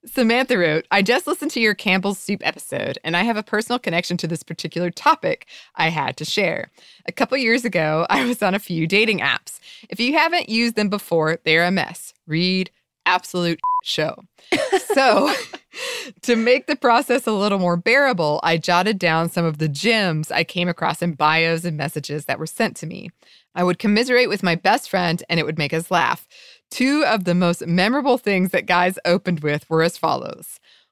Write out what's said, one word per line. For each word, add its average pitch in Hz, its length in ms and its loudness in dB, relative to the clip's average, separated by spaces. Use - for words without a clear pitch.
Samantha 247 520 2
wrote, 160 320 2
"I 202 140 4
just 240 240 2
listened 302 240 -4
to 254 80 -4
your 214 160 2
Campbell's 190 420 0
Soup - 260 -6
episode, - 600 -6
and 165 120 -4
I 180 80 2
have 226 140 0
a 214 60 -6
personal 226 340 -4
connection 175 400 -4
to 165 100 -4
this 165 140 -6
particular 170 480 -6
topic 185 560 0
I 160 140 0
had 139 280 -4
to 156 80 -10
share. - 460 -4
A - 60 -8
couple - 260 -2
years 240 260 0
ago, 165 460 0
I 254 160 2
was 240 160 -2
on 190 140 0
a 202 40 -2
few 165 280 -4
dating 208 320 2
apps. - 400 -4
If - 100 -12
you 247 140 0
haven't 330 360 0
used 226 260 0
them 208 140 0
before, 165 560 -2
they're 165 200 4
a 180 60 0
mess. - 420 -4
Read 180 460 -2
absolute 175 540 0
show." - 400 -4
So, 269 400 4
<laughs> 453 460 -12
to 240 120 2
make 240 320 2
the 294 80 0
process 240 520 2
a 226 40 0
little 202 280 0
more 175 180 2
bearable, 220 680 2
I 165 140 2
jotted 185 400 2
down 170 320 2
some 170 160 -2
of 151 140 -2
the 160 100 0
gems 180 640 0
I 165 120 0
came 175 240 -4
across 165 340 -2
in 170 120 -2
bios 165 500 2
and 165 140 -4
messages 147 480 -6
that - 140 -4
were 160 80 -6
sent - 300 -4
to - 100 -10
me. - 240 -12
I 180 100 0
would 180 160 0
commiserate 240 500 2
with 196 140 -4
my 170 120 2
best 208 340 0
friend, 175 400 0
and 170 100 0
it 156 60 0
would 160 140 -4
make 147 140 -2
us 165 180 -4
laugh. 127 360 0
Two 277 340 2
of 185 200 0
the 175 100 2
most 175 300 0
memorable 240 520 2
things 190 320 0
that - 160 -2
guys 180 400 2
opened 175 360 0
with 147 280 -2
were 160 140 2
as 165 140 0
follows. - 640 -4